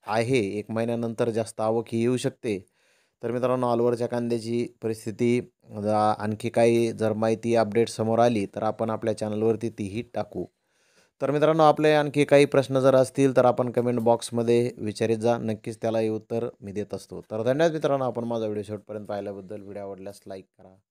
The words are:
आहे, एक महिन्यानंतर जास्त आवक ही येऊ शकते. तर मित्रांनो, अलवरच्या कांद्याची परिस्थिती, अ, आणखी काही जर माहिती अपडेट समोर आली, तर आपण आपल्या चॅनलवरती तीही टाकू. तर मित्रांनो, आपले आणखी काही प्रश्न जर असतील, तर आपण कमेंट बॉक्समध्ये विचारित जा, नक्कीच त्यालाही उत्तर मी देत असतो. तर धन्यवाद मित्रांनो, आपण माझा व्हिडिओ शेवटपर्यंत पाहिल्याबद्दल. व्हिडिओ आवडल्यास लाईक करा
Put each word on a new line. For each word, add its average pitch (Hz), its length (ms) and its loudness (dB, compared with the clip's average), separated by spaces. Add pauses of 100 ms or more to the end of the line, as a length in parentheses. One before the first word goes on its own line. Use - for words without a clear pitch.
आहे, 117 320 0
एक 101 320 -2
महिन्यानंतर 117 600 -2
जास्त 110 300 -6
आवक 113 280 0
ही 113 120 -2
येऊ 123 160 0
शकते. 117 500 -6 (560)
तर 117 80 -6
मित्रांनो, 123 420 0
अलवरच्या 120 340 0
कांद्याची 117 600 -4 (140)
परिस्थिती, 117 680 -2 (200)
अ, 107 180 -4 (300)
आणखी 107 300 -4
काही 117 440 4
जर 110 200 -2
माहिती 113 440 0
अपडेट 110 320 2
समोर 113 300 -2
आली, 117 280 2
तर 104 160 -8
आपण 110 280 -2
आपल्या 110 280 -4
चॅनलवरती 107 500 -2
तीही 107 340 -8 (120)
टाकू. 92 300 -6 (760)
तर 131 80 0
मित्रांनो, 151 320 4
आपले 151 300 6
आणखी 147 320 2
काही 143 200 6
प्रश्न 135 360 2
जर 131 140 6
असतील, 131 420 4
तर 127 80 6
आपण 123 260 2
कमेंट 120 300 0
बॉक्समध्ये 117 760 2
विचारित 110 420 -2
जा, 117 200 2
नक्कीच 110 440 -8
त्यालाही 113 260 0
उत्तर 113 400 -4 (120)
मी 101 120 -12
देत 101 220 -8
असतो. 90 260 -14
तर 110 220 -8
धन्यवाद 147 300 2
मित्रांनो, 139 320 0
आपण 117 200 -4
माझा 117 200 -4
व्हिडिओ 104 180 -4
शेवटपर्यंत 104 440 -12
पाहिल्याबद्दल. 101 560 -10
व्हिडिओ 101 200 -14
आवडल्यास 98 440 -14
लाईक 95 180 -16 (140)
करा 95 160 -20 (160)